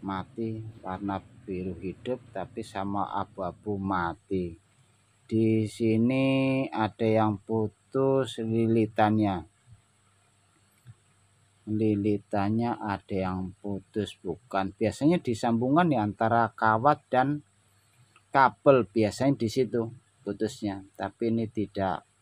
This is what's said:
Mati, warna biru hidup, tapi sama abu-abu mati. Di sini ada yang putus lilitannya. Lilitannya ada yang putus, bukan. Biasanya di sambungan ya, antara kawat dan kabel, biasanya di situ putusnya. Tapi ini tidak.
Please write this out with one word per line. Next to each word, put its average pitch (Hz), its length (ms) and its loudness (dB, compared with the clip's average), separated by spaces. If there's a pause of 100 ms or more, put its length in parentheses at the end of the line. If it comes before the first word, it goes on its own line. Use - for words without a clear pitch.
Mati, 110 580 -8 (200)
warna 95 360 -6 (280)
biru 92 320 -8
hidup, 95 420 -8 (120)
tapi 95 300 -10
sama 98 520 -6
abu-abu 98 680 -6
mati. 90 760 -4 (720)
Di 110 400 2
sini 131 1000 2
ada 107 360 -2
yang 110 380 4
putus 123 1000 -2
lilitannya. 110 1040 2 (2250)
Lilitannya 107 1120 0
ada 101 360 -6
yang 92 440 -4
putus, 101 580 -6
bukan. 95 540 -6
Biasanya 143 480 0
di 117 160 -4
sambungan 127 560 2
ya, 120 80 0
antara 110 560 2
kawat 113 560 2
dan 139 320 0 (880)
kabel, 135 560 6
biasanya 117 480 0
di 113 160 -2
situ 113 400 -2 (320)
putusnya. 101 560 -6 (160)
Tapi 98 320 -6
ini 113 160 -2
tidak. 98 640 -4 (140)